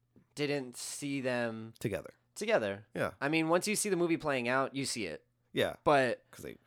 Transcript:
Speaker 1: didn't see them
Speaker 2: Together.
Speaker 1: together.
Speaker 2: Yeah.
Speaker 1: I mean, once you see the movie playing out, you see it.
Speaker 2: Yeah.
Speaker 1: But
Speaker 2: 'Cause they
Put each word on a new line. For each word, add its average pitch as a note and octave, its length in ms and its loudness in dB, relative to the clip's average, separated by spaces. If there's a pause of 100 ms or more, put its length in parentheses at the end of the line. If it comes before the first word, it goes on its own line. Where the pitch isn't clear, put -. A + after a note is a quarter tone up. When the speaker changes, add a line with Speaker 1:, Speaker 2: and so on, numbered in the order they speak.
(340)
Speaker 1:
didn't C#3 420 -2
see C#3 440 -4
them A#2 580 -2
Speaker 2:
Together. G2 360 -4 (220)
Speaker 1:
together. A2+ 580 0
Speaker 2:
Yeah. B2+ 260 0
Speaker 1:
I C3+ 80 0
mean, D#3+ 200 2
once F3+ 180 2
you G#3 100 2
see - 120 0
the F#3+ 80 2
movie E3+ 200 2
playing C3 320 -2
out, C3 260 0
you C3+ 120 -2
see A2+ 200 -4
it. D2+ 180 -8 (280)
Speaker 2:
Yeah. F#2+ 320 0
Speaker 1:
But C3 460 4
Speaker 2:
'Cause - 140 -18
they B1+ 120 -10 (100)